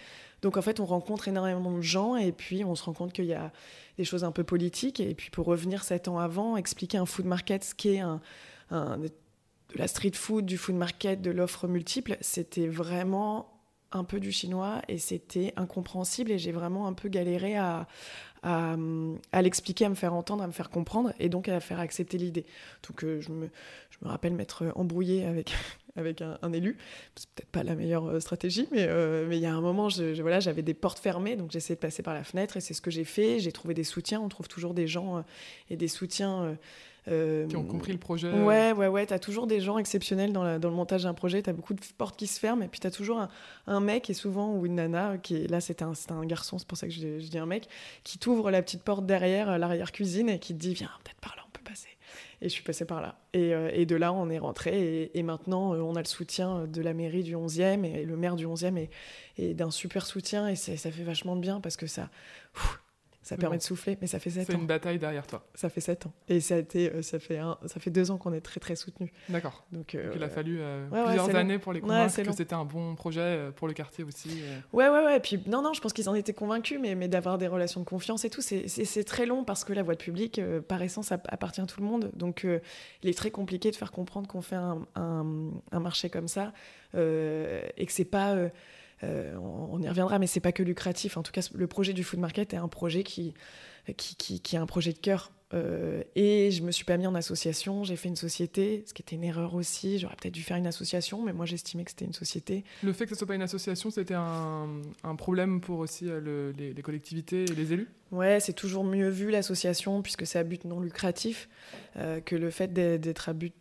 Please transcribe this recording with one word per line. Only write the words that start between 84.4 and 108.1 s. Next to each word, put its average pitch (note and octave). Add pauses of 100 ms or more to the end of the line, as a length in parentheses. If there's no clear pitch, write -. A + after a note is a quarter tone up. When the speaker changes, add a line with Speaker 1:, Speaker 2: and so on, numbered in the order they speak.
Speaker 1:
fait F3+
un, F3
un, D#3 (200)
un F3
marché E3+
comme E3+
ça, G#3 (420)
euh, D#3 (160)
et -
que -
c'est F3+
pas, G3+
euh, F3 (540)
euh, E2
on, F#2
on F3
y D#3
reviendra, F#3
mais F#3
c'est F3
pas F3+
que F#3
lucratif. F3+
En E3
tout -
cas, F3+
le F3+
projet G3
du F3+
food F3
market F3+
est F3+
un E3+
projet E3+
qui, E3+ (640)
qui, -
qui, -
qui -
est E3
un D#3+
projet E3+
de D#3+
cœur. G3 (240)
Euh, E3 (120)
et G3+
je E3+
me F3
suis F3
pas F3
mis F3+
en F#3
association, E3+
j'ai F#3
fait F3+
une E3+
société, G3
ce -
qui -
était -
une E3
erreur E3+
aussi. F#3+
J'aurais -
peut-être F3+
dû E3
faire F3
une F3
association, F3
mais G3+
moi E3+
j'estimais E3+
que -
c'était -
une F3+
société. G3 (180)
Speaker 2:
Le G3
fait A3+
que G#3+
ce G#3+
soit G3+
pas G3
une F#3+
association, F#3
c'était F#3+
un, D#3+ (360)
un D#3+
problème F#3
pour F3
aussi, D#3+
euh, E3
le, C#3+
les, C#3
les C3+
collectivités D#3+
et F3
les D#3
élus ? G#3 (220)